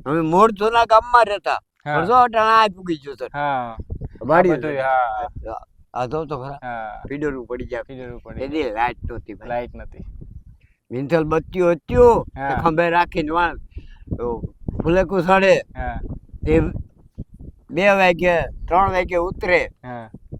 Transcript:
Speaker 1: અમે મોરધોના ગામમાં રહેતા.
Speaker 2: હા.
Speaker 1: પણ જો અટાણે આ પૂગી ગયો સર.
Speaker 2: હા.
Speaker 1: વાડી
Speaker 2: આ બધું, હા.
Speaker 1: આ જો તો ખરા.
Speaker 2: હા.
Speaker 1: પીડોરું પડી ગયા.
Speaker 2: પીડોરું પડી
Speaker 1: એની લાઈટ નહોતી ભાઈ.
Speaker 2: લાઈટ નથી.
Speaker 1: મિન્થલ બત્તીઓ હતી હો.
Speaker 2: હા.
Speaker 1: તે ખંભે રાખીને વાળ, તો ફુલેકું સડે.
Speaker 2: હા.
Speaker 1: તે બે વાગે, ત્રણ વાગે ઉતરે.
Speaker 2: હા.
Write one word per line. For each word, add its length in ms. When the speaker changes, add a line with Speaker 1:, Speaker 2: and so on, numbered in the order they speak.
Speaker 1:
અમે 160
મોરધોના 640
ગામમાં 400
રહેતા. 360
Speaker 2:
હા. 140
Speaker 1:
પણ 60
જો 80
અટાણે 360
આ 180
પૂગી 280
ગયો 180
સર. 200
Speaker 2:
હા. 440
Speaker 1:
વાડી 300
Speaker 2:
આ 40
બધું, 160
હા. 560
Speaker 1:
આ 120
જો 200
તો 120
ખરા. 260
Speaker 2:
હા. 460
Speaker 1:
પીડોરું 360
પડી 200
ગયા. 180
Speaker 2:
પીડોરું 360
પડી 240
Speaker 1:
એની 200
લાઈટ 400
નહોતી 300
ભાઈ. 160
Speaker 2:
લાઈટ 260
નથી. 240
Speaker 1:
મિન્થલ 320
બત્તીઓ 480
હતી 240
હો. 300
Speaker 2:
હા. 120
Speaker 1:
તે 120
ખંભે 280
રાખીને 420
વાળ, 260
તો 240
ફુલેકું 400
સડે. 320
Speaker 2:
હા. 440
Speaker 1:
તે 140
બે 200
વાગે, 520
ત્રણ 500
વાગે 240
ઉતરે. 540
Speaker 2:
હા. 260